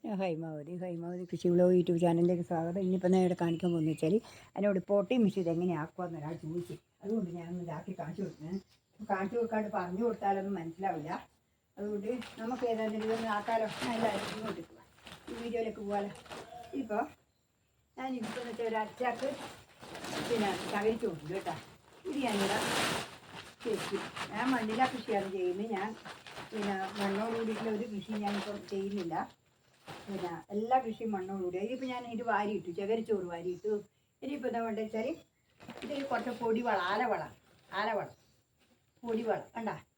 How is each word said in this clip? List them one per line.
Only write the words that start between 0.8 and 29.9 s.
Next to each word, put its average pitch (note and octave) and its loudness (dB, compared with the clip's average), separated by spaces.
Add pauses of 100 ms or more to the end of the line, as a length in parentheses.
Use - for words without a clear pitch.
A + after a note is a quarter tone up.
ഹൈമാവതി F3 -6
കൃഷി F3 0
വ്ലോഗ് F3+ 10
YouTube E3+ 6
ചാനലിലേക്ക് F3 6
സ്വാഗതം. F3 0
ഇന്നിപ്പം F#3 4
ഞാൻ F#3 8
ഇവിടെ F3 4
കാണിക്കാൻ E3+ 2
പോകുന്നത് D#3+ 4
വെച്ചാൽ, D#3+ 4 (440)
എന്നോട് G3 4
പോട്ടി G3+ 4
മിക്സ് G3 6
ഇത് E3+ 2
എങ്ങനെ F3 2
ആക്കുവാന്ന് E3 -6
ഒരാൾ D3+ -6
ചോദിച്ചു. E3 -6 (280)
അതുകൊണ്ട് G3 0
ഞാനൊന്ന് F3 -6
ഇതാക്കി E3 -6
കാണിച്ചു E3 -6
കൊടുക്കണേ. F3 -6 (540)
കാണിച്ചു G3 0
കൊടുക്കാണ്ട് A3 0
പറഞ്ഞു F#3 0
കൊടുത്താലൊന്നും G3 2
മനസ്സിലാവില്ല. E3 -4 (640)
അതുകൊണ്ട് G#3 -4 (320)
നമുക്ക് B3 -2
ഏതായാലും A3 0
ഇതൊന്ന് A3+ 0
ആക്കാലോ. A3+ 2 (160)
ഞാൻ B3 0
എല്ലാവരും G#3 2 (120)
ഇങ്ങോട്ട് A3 -6
പോവാം. - -20 (420)
ഈ A#3 -8
വീഡിയോയിലേക്ക് A3 -2
പോകാലോ. G3+ 0 (720)
ഇപ്പോൾ A3 0 (960)
ഞാൻ C4 -4 (100)
ഇപ്പം A#3 -4
വെച്ചാൽ A3+ -4
ഒരു A3 0
അരച്ചാക്ക് B3 -2 (1000)
പിന്നെ G#3+ 4 (240)
ചകിരിച്ചോറുണ്ട് G3+ 0
കേട്ടോ. G3 -4 (560)
ഇത് D4 -4
ഞാനിവിടെ G3+ 2 (1080)
വെച്ചു. G3 0 (340)
ഞാൻ A3+ 0 (100)
മണ്ണിലാണ് A#3 2
കൃഷിയാണ് G3 0
ചെയ്യുന്നത്. F#3 0
ഞാൻ G#3 -2 (640)
പിന്നെ G3+ -2 (240)
മണ്ണോട് G#3 0
കൂടിയിട്ടുള്ള A3 0
ഒരു A3+ -2
കൃഷി G3+ -6 (140)
ഞാനിപ്പം G3+ -2 (140)
ചെയ്യുന്നില്ല. G3 -2 (920)